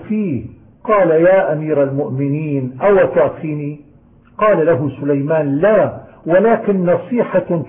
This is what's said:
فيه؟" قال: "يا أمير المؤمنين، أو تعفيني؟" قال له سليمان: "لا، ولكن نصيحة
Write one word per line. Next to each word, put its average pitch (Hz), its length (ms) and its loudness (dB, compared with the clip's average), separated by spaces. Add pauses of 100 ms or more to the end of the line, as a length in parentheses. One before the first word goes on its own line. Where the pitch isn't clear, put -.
فيه؟" 202 360 -4 (400)
قال: 196 260 2
"يا 170 420 4
أمير 156 300 0
المؤمنين، 139 1000 -4
أو 196 140 4
تعفيني؟" 151 840 -2 (580)
قال 190 280 2
له 147 240 0 (100)
سليمان: 143 560 -2
"لا، 160 440 2 (260)
ولكن 190 600 2
نصيحة 175 840 -2